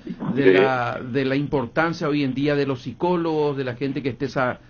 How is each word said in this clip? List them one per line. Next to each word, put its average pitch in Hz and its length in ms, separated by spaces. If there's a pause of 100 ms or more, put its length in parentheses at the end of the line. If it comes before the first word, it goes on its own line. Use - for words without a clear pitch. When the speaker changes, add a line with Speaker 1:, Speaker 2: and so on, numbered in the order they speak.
(340)
Speaker 1:
de 123 100
Speaker 2:
Sí. 95 100
Speaker 1:
la, 120 480
de 131 220
la 131 120
importancia 147 760
hoy 147 140
en 131 100
día 143 220
de 143 100
los 135 160
psicólogos, 160 760
de 135 80
la 120 120
gente 139 260
que 131 80
esté 127 180
sa-, 127 320 (100)